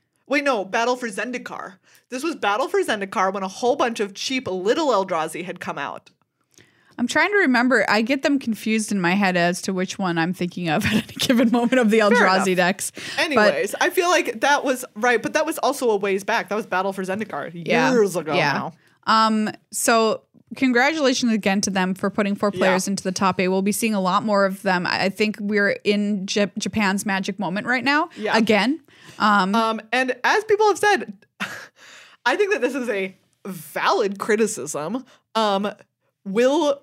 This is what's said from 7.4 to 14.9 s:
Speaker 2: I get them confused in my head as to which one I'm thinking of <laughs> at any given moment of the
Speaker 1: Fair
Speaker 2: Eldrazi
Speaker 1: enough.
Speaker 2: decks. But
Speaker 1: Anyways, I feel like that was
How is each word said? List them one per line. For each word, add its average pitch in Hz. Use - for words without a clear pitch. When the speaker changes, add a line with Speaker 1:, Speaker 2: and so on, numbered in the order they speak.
Speaker 2:
I 214
get 269
them 285
confused 220
in 202
my 175
head 185
as 175
to 190
which 185
one 175
I'm 165
thinking 175
of 180
<laughs> -
at 208
any 220
given 247
moment 240
of 214
the 220
Speaker 1:
Fair 208
Speaker 2:
Eldrazi 196
Speaker 1:
enough. 180
Speaker 2:
decks. 180
But 302
Speaker 1:
Anyways, 208
I 320
feel 349
like 302
that 277
was 254